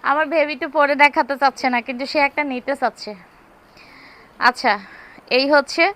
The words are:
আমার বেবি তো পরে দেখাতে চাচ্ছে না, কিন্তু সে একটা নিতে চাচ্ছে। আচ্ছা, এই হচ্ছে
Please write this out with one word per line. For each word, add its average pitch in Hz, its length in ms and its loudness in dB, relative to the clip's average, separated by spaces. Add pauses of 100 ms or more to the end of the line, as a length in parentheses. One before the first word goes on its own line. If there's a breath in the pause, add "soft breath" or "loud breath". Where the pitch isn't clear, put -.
(100)
আমার 302 240 0
বেবি 302 280 0
তো 330 40 -6 (100)
পরে 285 180 2 (100)
দেখাতে 285 380 0
চাচ্ছে 269 300 0
না, 240 140 0
কিন্তু 254 260 -8
সে 311 60 0 (100)
একটা 294 140 -4 (100)
নিতে 247 280 -6
চাচ্ছে। 214 300 -6 (1400 loud breath)
আচ্ছা, 247 240 0 (680 loud breath)
এই 269 160 2
হচ্ছে 285 280 2 (120)